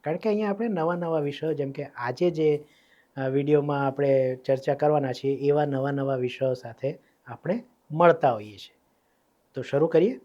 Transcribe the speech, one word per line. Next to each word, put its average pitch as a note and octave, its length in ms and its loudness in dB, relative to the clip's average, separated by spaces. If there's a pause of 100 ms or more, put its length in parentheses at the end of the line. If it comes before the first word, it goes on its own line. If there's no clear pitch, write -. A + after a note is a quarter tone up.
કારણ B3 140 -2
કે A3+ 120 -2
અહીંયા G#3 200 0
આપણે G#3+ 180 -4
નવા F3 280 0
નવા E3 240 -2
વિષયો, D3 340 -4
જેમ C#3 180 -4
કે C#3+ 120 -10
આજે B2+ 480 -2
જે, D3+ 340 0 (520)
અ, C3+ 100 -2
વીડિયોમાં C#3+ 600 2
આપણે C3+ 480 2
ચર્ચા C3+ 380 0
કરવાના C#3+ 380 2
છીએ, C3+ 240 -2
એવા C#3+ 300 2
નવા C#3 260 -2
નવા C#3 240 -2
વિષયો B2+ 380 -2
સાથે B2 460 -8 (280)
આપણે F3 360 -4 (280)
મળતા D#3+ 400 4
હોઈએ G#2+ 200 -8
છીએ. - 240 -20 (760)
તો C3 80 -8
શરૂ C#3+ 260 0
કરીએ. F3+ 380 2